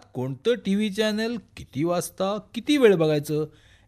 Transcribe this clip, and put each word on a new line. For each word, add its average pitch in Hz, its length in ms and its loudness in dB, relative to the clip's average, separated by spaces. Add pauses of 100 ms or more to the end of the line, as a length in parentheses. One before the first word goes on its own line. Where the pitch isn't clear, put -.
(140)
कोणतं 135 420 -2
टीव्ही 202 380 -2
चॅनेल 220 440 -2 (200)
किती - 260 -6
वाजता, 175 540 -2 (160)
किती 294 240 0
वेळ 220 180 8
बघायचं, 151 500 0 (420)